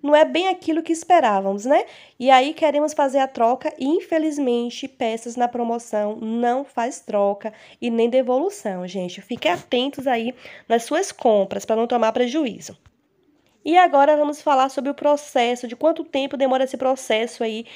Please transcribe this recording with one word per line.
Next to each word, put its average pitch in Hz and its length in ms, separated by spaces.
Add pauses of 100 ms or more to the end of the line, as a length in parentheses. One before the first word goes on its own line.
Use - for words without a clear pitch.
não 294 140
é 302 100
bem 311 220
aquilo 359 340
que 320 120
esperávamos, 208 720
né? 294 220 (340)
E 247 100
aí 269 240
queremos 294 380
fazer 277 260
a 269 80
troca 254 500
e, 262 80
infelizmente, 285 1040
peças 226 480
na 240 140
promoção 233 680
não 240 500
faz 247 360
troca 202 520 (300)
e 240 80
nem 226 180
devolução, 247 800
gente. 180 340
Fiquem 240 300
atentos 269 560
aí 233 260 (360)
nas 233 160
suas 359 260
compras 202 540
pra 226 100
não 226 140
tomar 233 240
prejuízo. 247 680 (840)
E 311 120
agora 302 400
vamos 294 240
falar 269 300
sobre 269 200
o 277 40
processo, 247 760
de 233 80
quanto 320 280
tempo 277 340
demora 262 260
esse 262 120
processo 247 680
aí 226 320